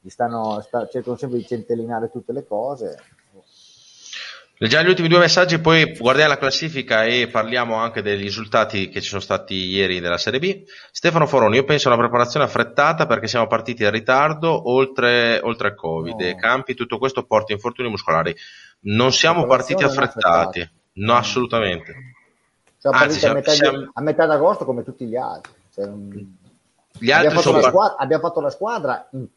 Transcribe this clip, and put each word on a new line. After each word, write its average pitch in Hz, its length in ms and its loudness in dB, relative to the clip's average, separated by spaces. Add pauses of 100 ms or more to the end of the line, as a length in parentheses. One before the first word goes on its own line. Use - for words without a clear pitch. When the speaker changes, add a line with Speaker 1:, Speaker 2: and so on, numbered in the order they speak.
Speaker 1:
gli 95 100 -20
stanno, 113 500 -4
sta-, 113 280 -6
cercano 123 280 -8
sempre 123 220 -6
di 104 80 -6
centellinare 117 640 -6
tutte - 240 -12
le 135 140 -10
cose. 110 500 -8 (1600)
Speaker 2:
Leggiamo 143 280 2
gli 175 60 4
ultimi 175 180 2
due 170 100 6
messaggi, 170 400 4
poi 160 380 4
guardiamo 135 340 4
la 139 80 0
classifica 131 680 0
e 120 240 2
parliamo 117 460 -2
anche 113 280 -2
degli 101 200 -2
risultati 104 680 -2
che - 120 -8
ci - 80 -10
sono 98 120 -6
stati 95 340 -6
ieri 92 440 -2
nella 87 180 -4
Serie 113 220 -4
B. 196 240 -4 (300)
Stefano 165 340 2
Foroni: 117 300 4
"Io 135 80 4
penso 143 240 0
a 123 40 6
una 117 80 4
preparazione 120 460 0
affrettata 147 600 0
perché 113 200 0
siamo 113 220 0
partiti 113 340 -2
in 104 80 4
ritardo, 143 800 0
oltre, 120 720 2
oltre 113 260 -4
al 101 60 -4
covid, 82 460 -6
Speaker 1:
No. 90 60 -2
Speaker 2:
e 90 100 -4
campi, 127 380 -2
tutto 120 240 -6
questo 131 260 -4
porta 107 280 0
infortuni 120 380 -6
muscolari. 85 440 -2 (480)
Non 117 300 2
siamo 160 320 2
partiti 123 380 2
Speaker 1:
Preparazione 139 120 2
non 127 140 0
Speaker 2:
affrettati." 87 520 2
Speaker 1:
affrettata. - 220 -12 (140)
Speaker 2:
No, 107 200 0
assolutamente. 110 760 -2 (840)
Speaker 1:
Siamo 135 180 0
Speaker 2:
Anzi, 139 220 4
Speaker 1:
partiti 147 80 0
a - 20 4
Speaker 2:
siamo, 117 60 2
Speaker 1:
metà 143 160 -2
di, 151 60 4
Speaker 2:
siamo 135 360 0
Speaker 1:
a - 100 -10
metà 156 240 0
d'agosto 156 380 2
come 120 200 -4
tutti 131 220 -14
gli 113 100 -8
altri. 113 360 -8 (220)
Cioè, 101 120 -8
non 101 500 -16 (600)
Speaker 2:
Gli 117 140 -2
Speaker 1:
abbiamo 151 180 6
Speaker 2:
altri - 20 -
Speaker 1:
fatto 165 120 2
Speaker 2:
sono 139 140 4
Speaker 1:
la 113 60 4
Speaker 2:
par- 127 100 6
Speaker 1:
squadra, 196 240 2
abbiamo 139 260 -2
fatto 170 180 -2
la 143 100 -2
squadra 180 600 -6
in 131 140 -10 (100)